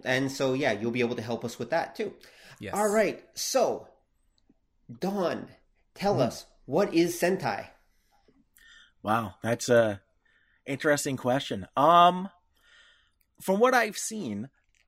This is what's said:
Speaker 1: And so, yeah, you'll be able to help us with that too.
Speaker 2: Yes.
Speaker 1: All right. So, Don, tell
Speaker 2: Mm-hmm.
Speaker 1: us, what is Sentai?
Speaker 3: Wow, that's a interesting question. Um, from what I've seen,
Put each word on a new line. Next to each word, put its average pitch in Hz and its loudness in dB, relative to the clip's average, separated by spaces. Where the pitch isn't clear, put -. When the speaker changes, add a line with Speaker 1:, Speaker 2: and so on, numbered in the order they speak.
Speaker 1:
And 131 0
so, 135 0
yeah, 131 0
you'll 110 -4
be 123 -4
able 120 0
to 117 -8
help 113 -6
us 117 -10
with 120 -8
that - -2
too. - -8
Speaker 2:
Yes. 107 -8
Speaker 1:
All 208 0
right. 202 0
So, 165 -2
Don, 170 -4
tell 202 0
Speaker 2:
Mm-hmm. 156 0
Speaker 1:
us, - -4
what 170 0
is 170 2
Sentai? 175 -2
Speaker 3:
Wow, 107 -2
that's 117 -2
a 113 4
interesting 143 0
question. 123 -2
Um, 175 6
from 196 0
what 254 6
I've 226 0
seen, 131 -8